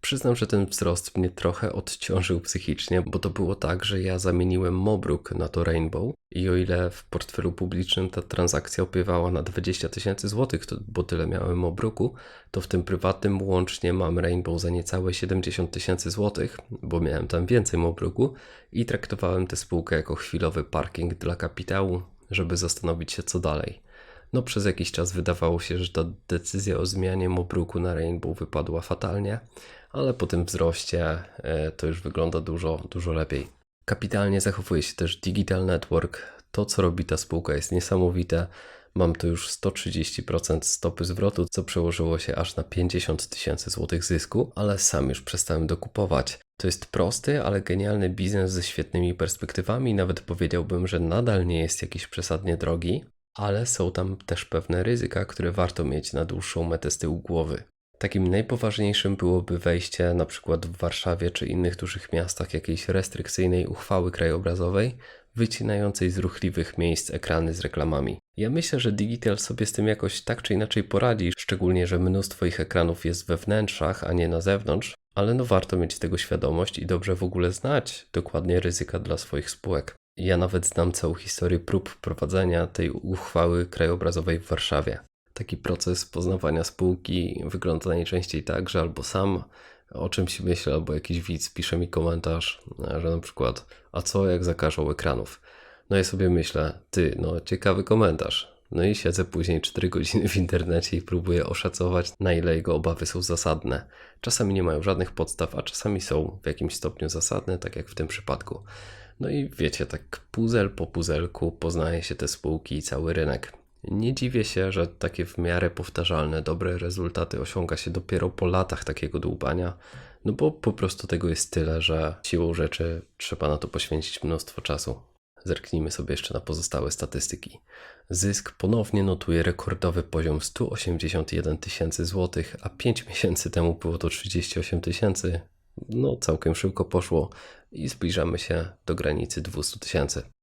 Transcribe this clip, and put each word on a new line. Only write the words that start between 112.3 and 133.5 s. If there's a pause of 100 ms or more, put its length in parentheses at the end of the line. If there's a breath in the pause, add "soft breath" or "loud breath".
i
cały
rynek. (320)
Nie
dziwię
się,
że
takie
w
miarę
powtarzalne,
dobre
rezultaty
osiąga
się
dopiero
po
latach
takiego
dłubania, (480 loud breath)
no
bo
po
prostu
tego
jest
tyle,
że
siłą
rzeczy (140)
trzeba
na
to
poświęcić
mnóstwo
czasu. (440)
Zerknijmy
sobie
jeszcze
na
pozostałe
statystyki. (520 loud breath)
Zysk
ponownie
notuje
rekordowy
poziom
stu
osiemdziesiąt
jeden
tysięcy
złotych,
a
pięć
miesięcy